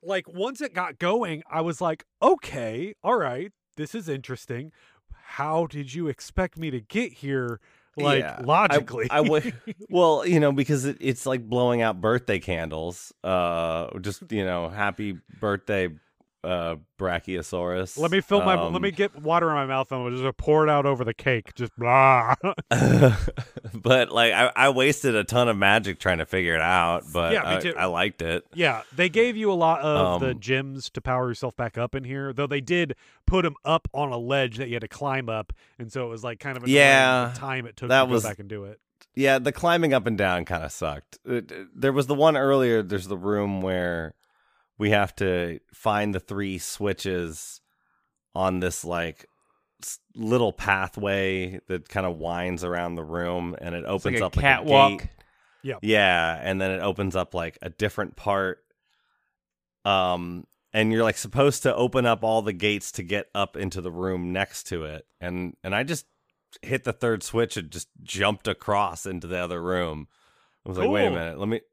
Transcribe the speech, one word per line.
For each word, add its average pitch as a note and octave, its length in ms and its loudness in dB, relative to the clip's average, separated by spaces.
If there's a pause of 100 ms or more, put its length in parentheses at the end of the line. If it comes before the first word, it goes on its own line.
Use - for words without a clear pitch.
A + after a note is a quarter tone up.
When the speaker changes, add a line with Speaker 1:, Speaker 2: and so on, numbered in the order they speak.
Speaker 1:
Like, F#3 280 -4
once A3 300 -6
it C4 120 -8
got F3 260 -6
going, F3 420 0 (100)
I D#3+ 100 -2
was E3 200 -4
like, D#3+ 240 -4 (160)
"Okay, D#3 720 0 (100)
all A3+ 140 4
right, D3+ 340 -4 (240)
this D3+ 200 -8
is G3+ 120 -8
interesting. C3 640 -8 (400)
How D#3 540 -2
did C#3+ 300 -10
you E3+ 120 -4
expect - 500 -4
me D#3+ 120 -6
to B2+ 120 -4
get G3 320 -4
here, B2+ 460 -4 (380)
like, C#3+ 220 2
Speaker 2:
Yeah. D2+ 200 -6
I, B2 40 -10
Speaker 1:
logically?" C#3+ 680 2
Speaker 2:
I D3+ 140 4
w-, D#3 280 2 (140)
Speaker 1:
<laughs> G#3 240 -14
Speaker 2:
well, E3+ 380 4
you F3 120 6
know, D3 120 4
because C#3 340 0
it, C#3+ 140 -4
it's C3 260 -4
like C3 240 -2
blowing B2 320 2
out G2+ 200 0
birthday A2 360 0
candles. E2 760 -6 (120)
Uh, E2+ 760 0
just, F#2+ 320 -10
you G#2 140 0
know, F2 240 -2
happy G2+ 480 -4 (220)
birthday, G2+ 480 -2 (560)
uh, E2+ 320 -4 (240)
Brachiosaurus. F2+ 1000 -4
Speaker 1:
Let D#3+ 140 0
me G3 80 4
fill G3+ 220 2
my, F#3 140 4
Speaker 2:
Um, E3+ 180 -2
Speaker 1:
let F3+ 80 -2
me G3 100 -2
get G3 300 -4
water E3 260 2
in D3+ 80 0
my C#3 100 0
mouth C3+ 280 -2
and B2+ 100 -4
we'll B2 180 -4
just C3 140 -2
pour D#3 300 4
it D3+ 40 4
out C#3+ 160 4
over B2+ 200 0
the A2+ 80 -2
cake. B2 420 -2
Just A#2+ 220 -6
blah. B2 640 6
<laughs> - 40 -8 (260)
Speaker 2:
<laughs> B2 460 6 (600)
But, A#2+ 360 4
like, A#2 220 4
I, A#2 220 4
I C3 140 6
wasted C3 460 2
a G#2 80 4
ton A#2+ 260 2
of G#2 80 2
magic G2 420 4
trying F2+ 200 2
to D#2+ 60 -2
figure F2 300 0
it D#2+ 60 2
out, E2+ 500 2
but E2+ 220 0
Speaker 1:
Yeah, G3 100 0
me F2+ 120 0
Speaker 2:
I, F#2 40 -2
Speaker 1:
too. - 180 -4
Speaker 2:
I F2+ 80 0
liked F2+ 360 -2
it. E2 320 -2
Speaker 1:
Yeah, C#3 300 -2 (120)
they F3 140 0
gave A3+ 260 2
you G#3+ 160 -2
a F#3 40 0
lot E3 260 2
of F#2+ 400 2
the C3 100 -2
Speaker 2:
Um, A#2+ 80 -8
Speaker 1:
gems C3 520 -6
to - 100 -10
power B2+ 260 -2
yourself A#2+ 280 -8
back A#2 220 -6
up A#2+ 180 -4
in C3+ 80 -6
here, C3+ 300 -8
though C#3+ 140 -2
they C#3+ 140 -2
did D#3+ 340 -2 (300)
put F3+ 200 4
'em D3 100 -2 (100)
up D#3+ 280 2
on C#3 180 -2
a A#2+ 60 -4
ledge B2 400 0
that C3 100 -8
you A#2 80 -6
had A#2 60 -4
to A2 60 -12
climb C3+ 400 -4
up, A2 260 -6 (260)
and A#2 120 -14
so C3 140 -6
it A#2 40 -8
was, A2+ 140 -12
like, A#2 160 -8
kind C#3 160 -8
of B2 80 -10
annoying C3 120 4
Speaker 2:
Yeah, C3 580 8
Speaker 1:
the B2 60 -12
time C3 260 -6
it A2+ 100 -16
took B2 140 -8
Speaker 2:
that C3 160 6
Speaker 1:
to B2+ 60 -2
Speaker 2:
was A2+ 120 2
Speaker 1:
go A2 60 -4
back G#2 100 -10
and G2+ 80 -16
do G2+ 180 -12
it. G#2 140 -18 (360)
Speaker 2:
Yeah, C3+ 240 4
the C3 120 -2
climbing E3+ 420 2
up A2+ 120 2
and A2+ 120 -2
down F2+ 280 0
kinda D#2+ 240 -4
sucked. - 560 -8
It, A#2+ 260 -6
it, F#2 240 -14
there C3+ 180 2
was C3+ 140 0
the C#3+ 80 0
one D3+ 220 4
earlier, C3 460 4
there's F#2+ 240 -4
the F#2+ 100 -6
room G2+ 440 -2
where F2 520 -4 (640)
we G#2 140 2
have G2+ 260 2
to F2+ 420 -2 (140)
find G#2 400 -2
the F#2+ 60 -4
three G2 400 -6
switches F2+ 1000 -6 (760)
on F#2 240 0
this, F2+ 260 -4
like, E2+ 420 -6 (560)
s-, - 160 -12 (160)
little A2+ 380 0
pathway F#2+ 1120 -2
that F2+ 220 -8
kinda F#2+ 200 -2
winds E2+ 540 -6
around F2 320 -4
the E2 80 -8
room, F2 580 -6
and F2 140 -8
it F2 40 -8
Speaker 3:
It's - 80 -10
Speaker 2:
opens F#2+ 180 -4 (100)
Speaker 3:
like A2+ 60 0
a G2 40 0
Speaker 2:
up, F2+ 120 -4
like, - 60 0
Speaker 3:
catwalk. C#3 500 6
Speaker 2:
a G2 120 -6
gate. - 40 -6 (520)
Speaker 1:
Yeah. C3 200 -8
Speaker 2:
Yeah, F2+ 600 4
and F#2+ 200 -2
then F#2+ 100 0
it F#2+ 100 -4
opens F#2+ 340 -2
up, F2+ 200 -2
like, E2+ 260 -6
a F2+ 80 -10
different G#2 460 -4
part. G2 480 -4 (1200)
Um, F2+ 600 0 (280)
and A2 180 2
you're, A2+ 120 2
like, A2 140 0
supposed C#3 460 0
to B2+ 120 2
open B2 300 0
up A2+ 180 2
all A2 180 2
the G#2 120 -4
gates G2+ 400 -2
to G2 100 -8
get F#2+ 320 -4
up G2 200 -2
into F#2 260 -6
the F2 100 -8
room F2+ 420 -4
next G2 340 -4
to E2 180 -6
it. D2+ 200 -12 (160)
And, F2+ 420 -8
and F#2+ 120 -4
I A#2 80 0
just D3+ 220 -6 (560)
hit B2+ 220 -6
the A#2+ 100 -4
third A2+ 300 -2
switch A#2 340 -2
and E2 120 -10
just - 200 -12 (120)
jumped G2+ 460 -2
across G2+ 580 -2
into F2+ 220 -8
the F2+ 120 -6
other F2 220 -4
room. E2+ 460 -4 (580)
I - 40 -12
was F#2 80 -6
like, F#2 120 2
"Wait G2+ 160 2
a F#2+ 40 2
Speaker 1:
Cool. F2+ 80 -2
Speaker 2:
minute, E2 220 -6
let G2+ 100 -2
me A#2 120 -2 (120)